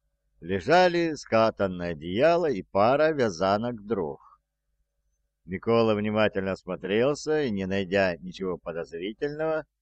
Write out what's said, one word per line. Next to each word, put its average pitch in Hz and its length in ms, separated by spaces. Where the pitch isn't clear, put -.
лежали 160 760
скатанное 98 760
одеяло 127 580
и 101 120
пара 135 500
вязанок 107 720
дров. 92 340
Микола 110 500
внимательно 107 560
осмотрелся 120 880
и, 139 80
не 98 160
найдя 95 520
ничего 90 400
подозрительного, 113 1080